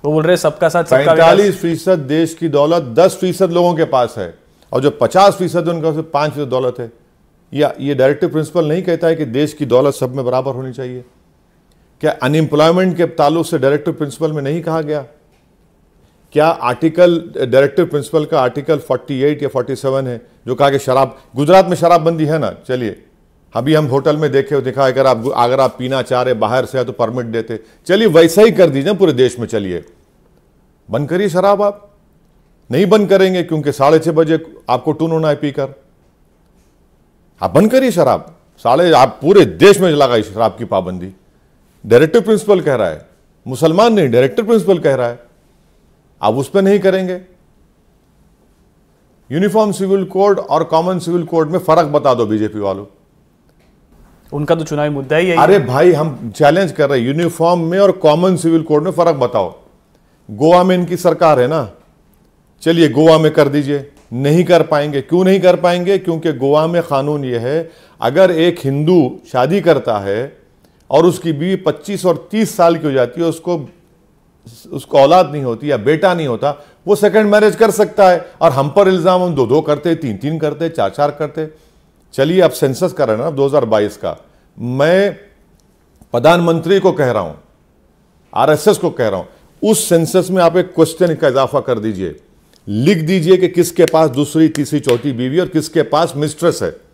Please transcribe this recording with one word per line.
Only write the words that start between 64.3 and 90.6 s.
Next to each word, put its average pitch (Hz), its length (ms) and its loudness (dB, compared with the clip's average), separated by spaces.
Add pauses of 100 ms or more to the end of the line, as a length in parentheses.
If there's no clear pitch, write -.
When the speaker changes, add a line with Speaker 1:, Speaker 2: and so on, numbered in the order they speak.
Speaker 2:
कर 165 180 4
पाएंगे। 147 380 -2
क्यों 175 240 -2
नहीं 190 160 2
कर 175 160 4
पाएंगे? 175 420 0
क्योंकि 165 340 -4
गोवा 139 340 0
में 170 160 -2
कानून 143 420 -4
यह 120 160 -4
है, 160 300 -4 (300)
अगर 156 300 2
एक 170 340 0
हिंदू 151 560 0 (120)
शादी 143 280 0
करता 131 380 0
है 104 380 -4 (540)
और 160 160 4
उसकी 165 260 -2
बीवी 175 240 -4
पच्चीस 185 500 -6
और 170 240 -2
तीस 214 260 -2
साल 170 200 4
की 151 100 -6
हो 143 60 -2
जाती 131 280 -2
है, 170 60 0
उसको, 160 420 -6 (1040)
उसको 143 260 -2
औलाद 147 340 4
नहीं 147 100 -8
होती 127 280 -6
या 135 60 0
बेटा 156 380 0
नहीं 165 120 -4
होता, 135 380 -4 (220)
वो 196 100 2
सेकंड 208 300 2
मैरिज 208 300 4
कर 220 140 4
सकता 196 400 2
है। 175 200 -2 (100)
और 165 100 4
हम 139 180 -2
पर 190 200 4
इल्जाम, 185 340 2
हम 175 120 -2
दो 135 120 0
दो 135 140 2
करते, 151 340 -2
तीन 123 220 -6
तीन 147 220 -6
करते, 151 300 -4
चार 120 220 -4
चार 147 200 -2
करते। 156 560 -10 (460)
चलिए, 160 280 2
अब 165 100 4
सेंसस 151 420 -2
कर 147 160 -2
रहे 107 80 0
हैं 120 80 -4
ना 165 60 -4
दो 139 160 -2
हज़ार 139 180 0
बाईस 107 320 -2
का, 82 200 -8 (420)
मैं 156 540 0 (1000)
प्रधानमंत्री 165 680 2
को 190 120 2
कह 135 180 -2
रहा 110 120 -2
हूं, 78 120 -10 (1000)
आरएसएस 151 440 2
को 170 120 -4
कह 117 180 -4
रहा 95 120 -4
हूं, 87 60 -12 (440)
उस - 180 0
सेंसस 170 420 0
में 185 120 0
आप 165 140 2
एक 180 180 -2